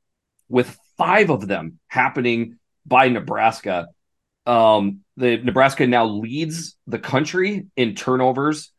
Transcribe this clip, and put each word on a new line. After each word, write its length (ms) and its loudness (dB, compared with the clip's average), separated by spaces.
with 260 0
five 320 2
of 180 -2
them 320 -6
happening 720 -2
by 240 4
Nebraska. 800 -4
Um, 540 4
the 180 2
Nebraska 500 2
now 200 2
leads 680 -8
the 120 -6
country 680 -2
in 180 0
turnovers. 840 -2